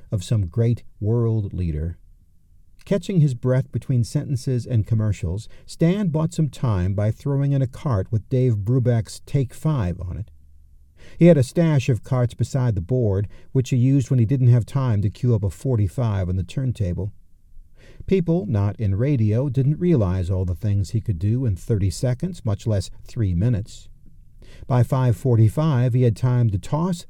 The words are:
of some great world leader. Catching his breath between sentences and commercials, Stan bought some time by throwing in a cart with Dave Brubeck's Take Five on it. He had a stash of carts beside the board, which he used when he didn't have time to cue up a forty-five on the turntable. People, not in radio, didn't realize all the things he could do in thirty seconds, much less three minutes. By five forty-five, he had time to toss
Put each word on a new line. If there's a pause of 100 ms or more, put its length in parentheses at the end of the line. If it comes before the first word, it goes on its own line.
(100)
of
some
great (180)
world
leader. (840)
Catching
his
breath
between
sentences
and
commercials, (180)
Stan
bought
some
time
by
throwing
in
a
cart
with
Dave
Brubeck's
Take
Five
on
it. (880)
He
had
a
stash
of
carts
beside
the
board, (240)
which
he
used
when
he
didn't
have
time
to
cue
up
a
forty-five
on
the
turntable. (920)
People,
not
in
radio,
didn't
realize
all
the
things
he
could
do
in
thirty
seconds,
much
less (140)
three
minutes. (800)
By
five
forty-five,
he
had
time
to
toss